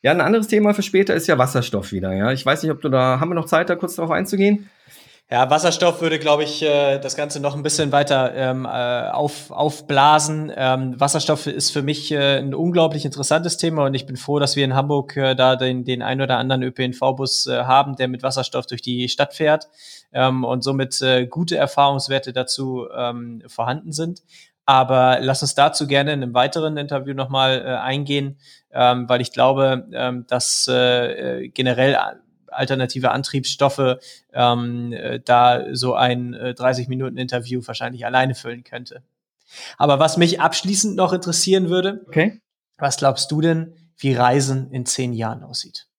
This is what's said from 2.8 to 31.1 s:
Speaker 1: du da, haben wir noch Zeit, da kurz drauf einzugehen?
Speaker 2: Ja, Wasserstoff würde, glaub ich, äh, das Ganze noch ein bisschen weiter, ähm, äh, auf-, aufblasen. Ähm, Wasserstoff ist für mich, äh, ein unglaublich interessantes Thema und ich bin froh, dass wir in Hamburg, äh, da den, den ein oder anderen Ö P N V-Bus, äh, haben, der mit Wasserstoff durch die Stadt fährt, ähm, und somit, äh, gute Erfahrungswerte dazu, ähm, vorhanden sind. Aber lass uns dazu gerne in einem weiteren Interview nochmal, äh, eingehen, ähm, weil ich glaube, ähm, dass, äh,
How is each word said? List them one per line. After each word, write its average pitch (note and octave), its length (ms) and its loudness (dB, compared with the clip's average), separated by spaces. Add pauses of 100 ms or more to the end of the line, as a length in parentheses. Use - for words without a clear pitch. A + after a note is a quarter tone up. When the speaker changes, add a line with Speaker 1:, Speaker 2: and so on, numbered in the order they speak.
Speaker 1:
du D3 80 -2
da, B2+ 320 2
haben E3 80 -2
wir F3 60 -2
noch E3 100 -2
Zeit, E3+ 240 2
da F3 80 0
kurz F3 180 -6
drauf E3 160 -4
einzugehen? G3 580 2 (640)
Speaker 2:
Ja, B2+ 180 2
Wasserstoff E3 520 2
würde, D#3+ 180 0
glaub D3 220 2
ich, D3+ 200 -4
äh, C#3+ 380 2
das C3+ 160 -8
Ganze D3 240 -6
noch C#3 160 -4
ein D3 80 -8
bisschen D3 300 0
weiter, C#3+ 420 2
ähm, C3 300 -2
äh, - 20 -8
auf-, B2 840 -4
aufblasen. D3+ 1040 2
Ähm, B2+ 460 0
Wasserstoff D3+ 480 0
ist - 240 -4
für C#3+ 120 -2
mich, D3 280 -4
äh, C#3 280 2
ein C3+ 140 -4
unglaublich D#3+ 520 0
interessantes D#3 500 -2
Thema D#3+ 300 0
und C3+ 80 0
ich C3 120 -4
bin B2+ 120 -10
froh, C#3+ 220 -2
dass C#3 180 0
wir C#3 80 2
in C3 100 -2
Hamburg, C#3+ 400 0
äh, C3+ 200 2
da C3 200 6
den, B2+ 300 -2
den B2 160 -2
ein B2+ 200 -2
oder C3 160 2
anderen B2+ 260 0
Ö B2+ 80 -2
P C3 120 -4
N B2+ 100 -2
V-Bus, C3 540 -2
äh, B2 160 -2
haben, C3+ 320 2
der B2+ 140 -2
mit B2 140 -8
Wasserstoff C3 420 -4
durch - 160 -10
die B2 260 -2
Stadt C#3+ 260 -2
fährt, D#3 360 0 (420)
ähm, C3 320 0
und B2 220 -2
somit, C3+ 360 -2
äh, B2+ 260 2
gute E3+ 280 -4
Erfahrungswerte C#3 800 0
dazu, B2+ 600 -4
ähm, A#2+ 540 -8
vorhanden C#3 460 -6
sind. E3 280 -6 (440)
Aber B2+ 540 4
lass C3+ 220 0
uns C#3 140 -4
dazu C#3 320 4
gerne C#3 260 2
in C#3 80 -4
einem B2 120 -6
weiteren D3+ 440 0
Interview C#3 360 -6
nochmal, C3 520 0
äh, C3 40 -6
eingehen, C#3 680 -4 (340)
ähm, B2 380 2
weil B2 120 2
ich A#2+ 100 -6
glaube, C3 640 2
ähm, B2 340 -6
dass, - 420 -2
äh, B2 760 0